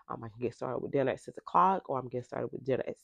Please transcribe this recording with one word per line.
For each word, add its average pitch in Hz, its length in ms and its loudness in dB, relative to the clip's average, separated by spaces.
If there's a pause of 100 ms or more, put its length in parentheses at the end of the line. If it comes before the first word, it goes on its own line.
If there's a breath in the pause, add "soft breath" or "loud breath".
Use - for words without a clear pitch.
Um, - 160 -6
I 117 40 -8
can 110 120 -10
get 117 140 -2
started 127 240 -4
with - 120 -6
dinner 131 200 4
at 139 100 -4
six - 160 -12
o'clock, 180 520 4
or 139 80 0
I'm 127 120 -4
getting 123 160 -4
started 123 260 -4
with 127 140 -10
dinner 127 200 2
at - 180 -6